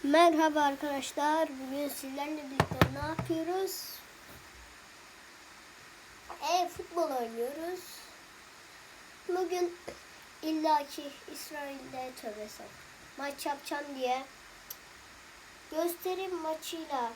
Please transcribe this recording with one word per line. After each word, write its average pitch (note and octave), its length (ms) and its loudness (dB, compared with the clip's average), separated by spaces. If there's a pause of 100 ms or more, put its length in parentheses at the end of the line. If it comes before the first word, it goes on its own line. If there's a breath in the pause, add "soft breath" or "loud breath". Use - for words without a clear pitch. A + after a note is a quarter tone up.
Merhaba D#4 520 10
arkadaşlar. D4 880 4
Bugün C4+ 400 -2
sizlerle C#4+ 560 -4
birlikte C4 480 4
ne C#4+ 140 -2
yapıyoruz? E4+ 760 0 (2750)
E, F4 180 4
futbol E4+ 420 -2
oynuyoruz. C4 680 -2 (1500)
Bugün F4+ 500 2 (640)
illaki D#4 600 4 (300)
İsrail'de, C4+ 760 -6 (100)
tövbe G#3+ 200 -6
estağfurullah, G#3+ 320 -12 (440)
maç C#4+ 280 -4
yapacağım C#4+ 400 -2 (100)
diye C4 300 2 (1500)
gösterim F#4 640 0
maçıyla D#4 800 -2